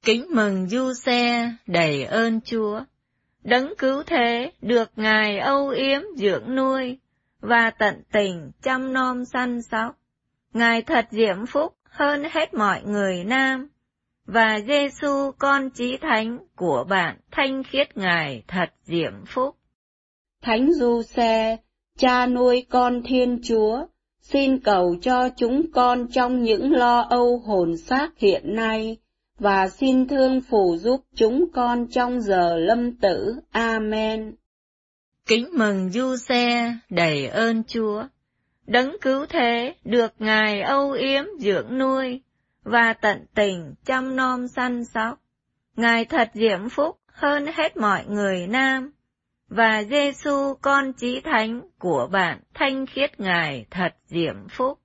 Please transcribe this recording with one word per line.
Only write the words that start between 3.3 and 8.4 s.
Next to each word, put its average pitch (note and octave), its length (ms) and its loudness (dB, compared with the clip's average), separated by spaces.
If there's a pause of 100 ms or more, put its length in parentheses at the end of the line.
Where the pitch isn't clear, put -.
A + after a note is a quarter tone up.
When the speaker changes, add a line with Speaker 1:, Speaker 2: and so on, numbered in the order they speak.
Speaker 1:
Đấng C4 340 0
cứu C4+ 240 0
thế A#3+ 500 0 (100)
được A3+ 340 0
Ngài G#3+ 420 0
âu C#4 300 0
yếm C4+ 320 0 (160)
dưỡng G3+ 380 -2
nuôi, C4 440 -2 (420)
và A3+ 300 2
tận - 320 -2 (100)
tình F#3 380 -2 (120)